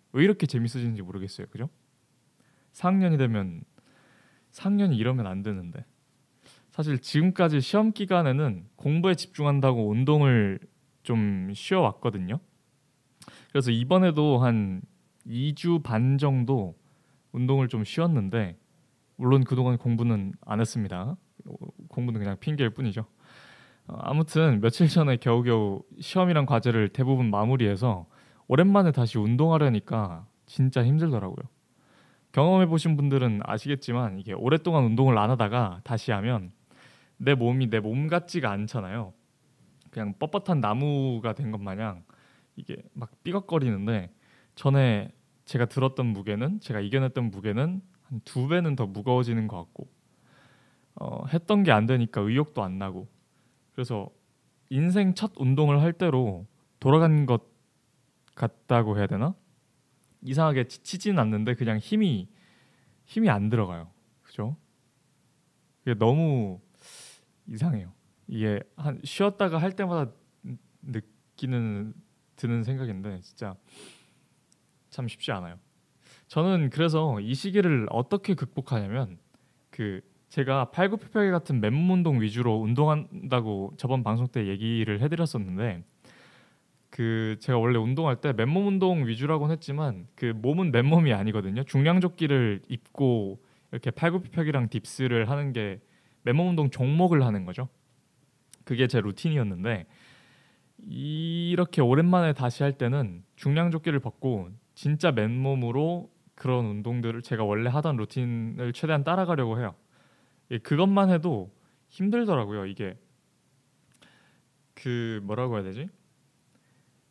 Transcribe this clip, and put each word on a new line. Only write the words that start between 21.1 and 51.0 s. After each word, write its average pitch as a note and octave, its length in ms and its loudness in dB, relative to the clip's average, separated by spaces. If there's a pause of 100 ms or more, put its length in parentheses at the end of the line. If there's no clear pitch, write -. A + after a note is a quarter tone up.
공부는 A#2+ 300 -4
그냥 G2+ 200 -4
핑계일 D#3 320 -2
뿐이죠. A2 340 -6 (840)
어, - 120 -12
아무튼 D#3 600 2
며칠 A#2 260 4
전에 C#3+ 300 4
겨우겨우 A#2 640 2 (160)
시험이랑 F3 460 2
과제를 A2+ 440 2
대부분 B2+ 400 0
마무리해서 G#2 800 0 (400)
오랜만에 F#3 440 6
다시 A#2+ 260 0
운동하려니까 A2+ 1120 0 (180)
진짜 C3 380 0
힘들더라고요. C3 640 0 (840)
경험해보신 E3 640 4
분들은 C3+ 480 2
아시겠지만 A#2+ 760 -4
이게 G2 140 -10
오랫동안 D3+ 520 2
운동을 A#2 320 4
안 G#2 120 4
하다가 G#2+ 540 0
다시 A#2 280 -4
하면 G2+ 400 -2 (640)
내 C#3 180 2
몸이 B2 340 2
내 A2 120 0
몸 A#2+ 260 -2
같지가 E3+ 440 -4
않잖아요. G2+ 640 -6 (760)
그냥 G#2+ 260 -6
뻣뻣한 F3 440 -2
나무가 B2 720 0
된 A2+ 180 -6
것 G#2+ 100 -6
마냥 G2 420 -8 (520)
이게 - 220 -12 (160)
막 A#2+ 180 -12 (120)
삐걱거리는데, A#2 920 -2 (420)
전에 C3 560 2 (340)
제가 A#2+ 200 0
들었던 C3 400 0
무게는, G#2+ 560 -4
제가 G#2+ 200 -6
이겨냈던 A#2+ 500 -2
무게는 A2+ 500 -4 (220)
한 A#2+ 220 -10
두 C3 240 -4
배는 E3 260 0
더 A#2+ 120 -2
무거워지는 A2+ 600 0
것 F#2+ 100 -8
같고, - 320 -16 (1080)
어, - 320 -10